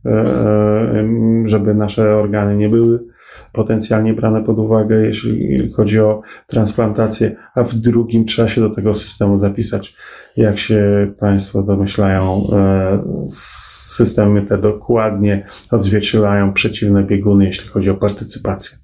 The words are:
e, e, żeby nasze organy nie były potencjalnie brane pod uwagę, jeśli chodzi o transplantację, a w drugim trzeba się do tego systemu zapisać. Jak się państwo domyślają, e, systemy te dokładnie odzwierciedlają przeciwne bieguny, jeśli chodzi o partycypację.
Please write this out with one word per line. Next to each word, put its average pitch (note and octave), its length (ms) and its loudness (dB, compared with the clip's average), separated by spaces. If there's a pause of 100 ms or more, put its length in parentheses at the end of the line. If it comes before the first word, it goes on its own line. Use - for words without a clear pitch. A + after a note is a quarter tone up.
e, A#2+ 40 -4
e, A2 920 0 (400)
żeby G#2 300 0
nasze G#2+ 420 0
organy G#2 400 0
nie G#2 120 2
były A#2 360 2 (480)
potencjalnie A2 640 0
brane A2 300 0
pod A2+ 140 0
uwagę, A2 380 2 (100)
jeśli A2+ 680 -2
chodzi G#2+ 280 2
o G#2+ 220 2 (240)
transplantację, A2 920 -2 (180)
a B2 80 0
w A#2 120 -2
drugim A#2 500 2
trzeba A2+ 240 0
się A2+ 120 0
do G#2+ 100 2
tego G2+ 240 -2
systemu G2+ 440 0
zapisać. G2+ 560 -2 (420)
Jak G#2 220 2
się G2+ 600 2
państwo G2 420 0
domyślają, G2 800 0 (100)
e, G2 500 2 (920)
systemy G#2 500 2
te G2+ 120 -2
dokładnie G#2 880 -2 (240)
odzwierciedlają G2+ 800 2
przeciwne G2+ 520 0
bieguny, G2+ 400 2
jeśli - 240 -4
chodzi G2 220 -2
o F#2+ 40 0
partycypację. - 880 -6